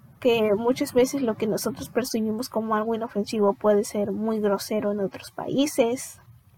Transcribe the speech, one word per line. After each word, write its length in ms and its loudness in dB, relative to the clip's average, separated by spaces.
que 360 4
muchas 400 0
veces 280 2
lo 140 0
que 100 -2
nosotros 440 -4
percibimos 580 -2
como 260 -2
algo 220 0
inofensivo 560 0
puede 320 4
ser 260 -2
muy 300 -2
grosero 500 0
en 80 -2
otros 320 -6
países, 880 -2